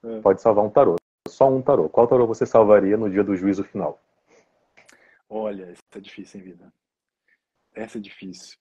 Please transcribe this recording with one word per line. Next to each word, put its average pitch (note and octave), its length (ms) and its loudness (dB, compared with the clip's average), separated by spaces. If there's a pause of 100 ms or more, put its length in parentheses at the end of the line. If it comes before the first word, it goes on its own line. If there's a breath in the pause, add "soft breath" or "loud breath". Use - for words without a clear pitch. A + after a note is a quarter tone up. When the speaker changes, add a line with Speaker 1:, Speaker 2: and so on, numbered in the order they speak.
Speaker 1:
É. A2+ 160 -12
Speaker 2:
Pode G2 220 0
salvar G#2 220 2
um G#2 60 -4
tarô. G#2+ 260 2 (300)
Só - 240 0
um C3 120 -2
tarô. C#3 260 0
Qual A#2 180 2
tarô B2 200 2
você A2+ 180 -4
salvaria G#2 540 4
no A2 100 -4
dia G2 160 0
do G2+ 100 -2
juízo G2 300 -4
final? F2 340 -10 (1300 soft breath)
Speaker 1:
Olha, G#2 360 -10
essa F2 160 -20 (180)
é - 20 -16
difícil, G2 400 -20
hein, F#2 60 -20
vida? F2 260 -20 (1000)
Essa A2+ 240 -14
é - 20 -12
difícil. - 600 -20